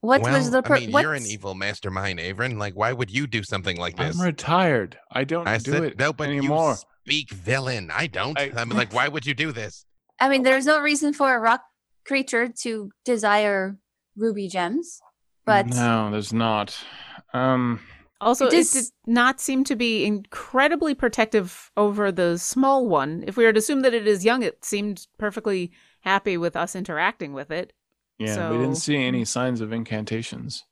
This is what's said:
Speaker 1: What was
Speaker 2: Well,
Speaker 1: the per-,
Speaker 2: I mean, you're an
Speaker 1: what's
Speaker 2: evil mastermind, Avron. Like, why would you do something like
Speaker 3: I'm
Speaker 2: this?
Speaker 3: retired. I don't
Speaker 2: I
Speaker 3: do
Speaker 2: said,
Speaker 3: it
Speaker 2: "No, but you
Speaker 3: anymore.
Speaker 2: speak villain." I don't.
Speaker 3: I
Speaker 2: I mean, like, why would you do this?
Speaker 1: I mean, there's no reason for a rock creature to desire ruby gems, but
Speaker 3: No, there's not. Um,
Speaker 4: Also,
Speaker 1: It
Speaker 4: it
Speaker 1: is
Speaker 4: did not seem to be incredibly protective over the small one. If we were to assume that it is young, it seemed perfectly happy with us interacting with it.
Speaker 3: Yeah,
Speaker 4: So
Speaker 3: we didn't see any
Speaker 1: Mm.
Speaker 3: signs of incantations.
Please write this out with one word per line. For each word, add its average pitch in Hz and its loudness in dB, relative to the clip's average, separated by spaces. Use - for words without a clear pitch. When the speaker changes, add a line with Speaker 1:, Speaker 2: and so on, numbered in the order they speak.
Speaker 1:
What 254 4
was - 2
Speaker 2:
Well, 262 2
Speaker 1:
the 254 2
per-, 277 4
Speaker 2:
I - 4
mean, - -6
you're 285 2
an 131 -6
Speaker 1:
what's 107 -8
Speaker 2:
evil 98 -8
mastermind, 95 -4
Avron. 104 -4
Like, 104 -6
why 110 0
would 120 -4
you 135 -4
do 110 -4
something 95 -4
like 87 -6
Speaker 3:
I'm - -2
Speaker 2:
this? 170 -4
Speaker 3:
retired. 165 0
I 131 -2
don't 160 -4
Speaker 2:
I 107 0
Speaker 3:
do 113 -2
Speaker 2:
said, 147 0
Speaker 3:
it 139 -6
Speaker 2:
"No, 143 0
but 147 -4
you 143 -2
Speaker 3:
anymore. 143 2
Speaker 2:
speak - -6
villain." 113 -4
I 127 -2
don't. 123 -4
Speaker 3:
I 139 -4
Speaker 2:
I 120 -2
mean, 117 -2
like, 110 0
why 123 2
would 147 -6
you 147 -2
do 147 -4
this? 110 -12
Speaker 1:
I 262 4
mean, 269 2
there's 262 4
no 302 4
reason 294 0
for 277 2
a 240 0
rock 226 2
creature 262 0
to 220 -6
desire 208 2
ruby 202 -2
gems, 185 -4
but 202 4
Speaker 3:
No, 117 2
there's 104 -4
not. 110 0
Um, 127 2
Speaker 4:
Also, 254 2
Speaker 1:
It 240 4
Speaker 4:
it 339 6
Speaker 1:
is 339 4
Speaker 4:
did 254 -2
not 240 2
seem 269 0
to 277 -2
be 226 0
incredibly 277 0
protective 220 0
over 208 2
the 175 2
small 262 2
one. 156 0
If 190 -6
we 233 6
were 226 8
to 214 6
assume 269 2
that 262 4
it 220 0
is 202 2
young, 240 4
it - -4
seemed 202 -6
perfectly 196 -4
happy 190 0
with 170 -2
us 170 -4
interacting 175 -4
with 135 -10
it. 170 -6
Speaker 3:
Yeah, 107 -2
Speaker 4:
So 104 -2
Speaker 3:
we 113 0
didn't 135 0
see 147 0
any 127 0
Speaker 1:
Mm. - -8
Speaker 3:
signs 123 -2
of 110 -6
incantations. 117 -6